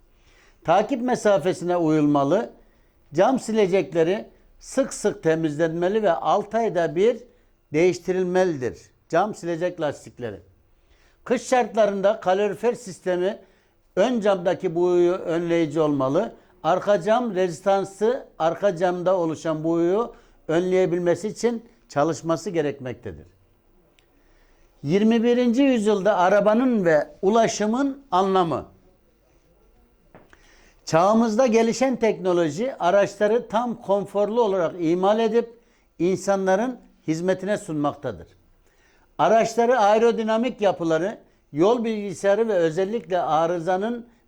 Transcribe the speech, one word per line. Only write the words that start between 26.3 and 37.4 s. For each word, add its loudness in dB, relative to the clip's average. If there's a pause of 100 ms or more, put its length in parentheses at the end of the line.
ve 2 (140)
ulaşımın 0
anlamı. 0 (2250)
Çağımızda 2
gelişen 0
teknoloji 0
araçları 0
tam -4
konforlu 0
olarak 0
imal 0
edip -2 (380)
insanların 0 (280)
hizmetine -2